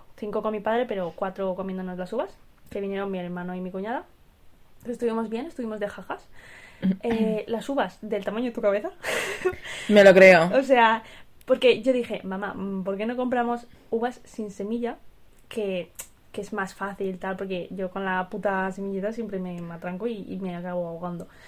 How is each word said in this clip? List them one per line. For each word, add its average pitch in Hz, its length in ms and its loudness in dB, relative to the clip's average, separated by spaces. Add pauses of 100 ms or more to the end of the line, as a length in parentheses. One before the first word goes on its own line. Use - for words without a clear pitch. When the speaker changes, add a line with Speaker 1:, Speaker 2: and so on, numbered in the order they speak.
(160)
Speaker 1:
cinco 208 260 -4
con 214 100 -2
mi 214 80 -4
padre, 226 260 0
pero 190 300 -4
cuatro 190 380 -4
comiéndonos 185 440 -6
las 180 140 -8
uvas, 285 180 -4 (400)
que 208 100 -6
vinieron 196 300 -4
mi 190 80 -4
hermano 180 360 -8
y 185 60 -8
mi 185 100 -8
cuñada. 208 340 -6 (840)
Estuvimos 226 440 -2
bien, 233 160 -6
estuvimos 220 340 -8
de 202 80 -2
jajas. - 340 -10 (580)
Speaker 2:
<clears throat> 190 220 0
Speaker 1:
Eh, 214 460 0
las 226 220 -4
uvas 254 320 -2
del 208 220 -4
tamaño 214 220 -4
de 247 60 -2
tu 233 80 -8
cabeza. 214 300 0 (500)
<laughs> - 480 -6
Speaker 2:
Me 208 160 10
lo 196 80 12
creo. 180 420 12
Speaker 1:
O 269 80 6
sea, 233 400 6 (440)
porque 254 360 4
yo 262 120 2
dije, 233 300 -2
"Mamá, 190 300 -6
mm, 190 300 -6
¿por 196 140 -4
qué 214 80 -4
no 240 100 -4
compramos 240 500 -2 (240)
uvas 233 340 -2
sin 214 260 -10
semilla? 233 460 -4 (520)
Que, 190 440 -4 (400)
que - 100 -8
es 196 100 -10
más 190 220 -6
fácil, 190 440 -6
tal", 190 180 -6
porque 185 340 -6
yo 185 200 -6
con 196 140 -6
la 185 240 -2
puta 190 440 -2
semillita 196 400 -6
siempre 220 260 -8
me, 180 240 -8
me 170 120 -12
atranco 180 320 -8
y, 214 220 -6
y 185 120 -8
me 185 160 -6
acabo 180 320 -6
ahogando. 170 380 -8 (220)